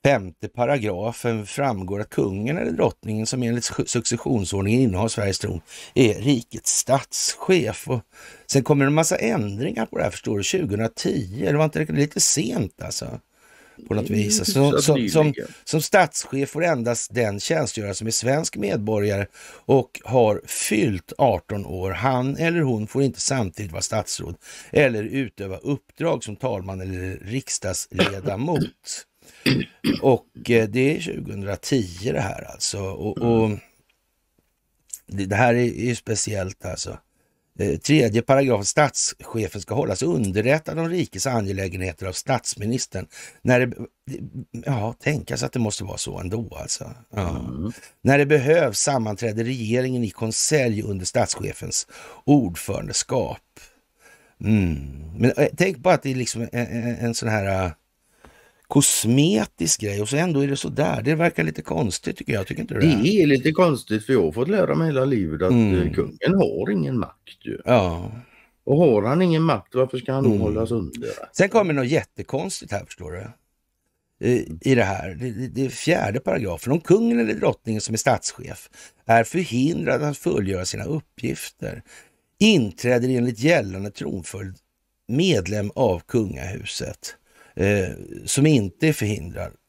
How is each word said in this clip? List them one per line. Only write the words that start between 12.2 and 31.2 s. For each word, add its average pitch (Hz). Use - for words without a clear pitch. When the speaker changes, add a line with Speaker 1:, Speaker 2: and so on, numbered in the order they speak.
Speaker 1:
sent, 190
alltså. -
På -
något 117
Speaker 2:
Det 104
är -
Speaker 1:
vis. 104
Speaker 2:
ju 90
Speaker 1:
Så, 135
Speaker 2:
hyfsat 143
Speaker 1:
som, 135
som, 156
Speaker 2:
nyligen. -
Speaker 1:
som 156
statschef 151
får 160
endast 120
den 104
tjänstgöra 113
som 110
är 113
svensk 143
medborgare 104
och 131
har 110
fyllt -
arton 104
år. 92
Han 127
eller 165
hon 117
får 135
inte 131
samtidigt 104
vara 95
statsråd -
eller 123
utöva 101
uppdrag 143
som 104
talman 95
eller 92
riksdagsledamot. 101
<clears throat> -
Och, 120
eh, 113
det 131
är -
tjugohundratio 101